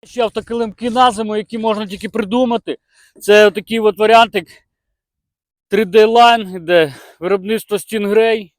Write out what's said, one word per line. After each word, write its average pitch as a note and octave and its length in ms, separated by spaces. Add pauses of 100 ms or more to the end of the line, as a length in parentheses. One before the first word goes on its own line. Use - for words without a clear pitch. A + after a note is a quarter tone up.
Ще - 180
автокилимки A3+ 680
на B3 220
зиму, G#3+ 260
які G#3+ 200
можна A3 300
тільки F#3+ 220
придумати. A3+ 680 (440)
Це G#3 260
отакий G#3 320
от G#3+ 180
варіантик. G#3+ 500 (1200)
Три G3+ 180
Д G#3 200
Line, A3+ 500
іде E3 400 (240)
виробництво G3 580
Stingray G#3+ 800